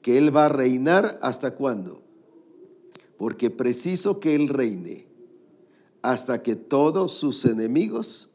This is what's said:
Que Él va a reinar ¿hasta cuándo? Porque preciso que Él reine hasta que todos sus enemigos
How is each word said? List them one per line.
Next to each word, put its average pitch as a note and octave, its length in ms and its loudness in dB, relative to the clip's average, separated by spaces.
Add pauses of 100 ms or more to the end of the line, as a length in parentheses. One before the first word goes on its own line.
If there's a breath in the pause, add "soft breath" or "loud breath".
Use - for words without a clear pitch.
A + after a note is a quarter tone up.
Que A#2+ 160 2
Él D3 180 4
va D3+ 100 6
a D3 40 4
reinar C#3 720 2
¿hasta B2+ 320 -4
cuándo? G#2+ 480 -6 (1160 loud breath)
Porque A#2 340 -2
preciso F3 680 -2
que D#3 140 0
Él D3 140 2
reine G2 580 -4 (960 soft breath)
hasta B2 400 -2
que A2 140 -2
todos D#3+ 580 0
sus C#3 320 -4
enemigos A#2 880 -2